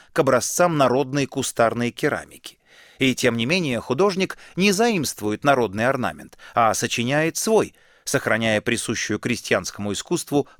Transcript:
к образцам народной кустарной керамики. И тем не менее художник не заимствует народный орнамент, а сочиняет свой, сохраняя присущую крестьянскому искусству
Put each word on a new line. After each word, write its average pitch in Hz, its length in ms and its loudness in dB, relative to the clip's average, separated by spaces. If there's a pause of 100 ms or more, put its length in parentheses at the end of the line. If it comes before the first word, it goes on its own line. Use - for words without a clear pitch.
(120)
к - 80 -2
образцам 147 580 2
народной 135 480 2
кустарной 117 640 0
керамики. - 680 -6 (400)
И 131 160 2
тем 117 200 2
не 117 100 0
менее 147 340 0
художник 180 580 0 (160)
не 196 160 2
заимствует 170 720 0
народный 120 460 2
орнамент, 92 500 -4 (160)
а 113 200 4
сочиняет 139 600 -2
свой, 208 380 0 (300)
сохраняя 113 580 0
присущую 110 560 -4
крестьянскому 104 720 -2
искусству 143 560 -2 (120)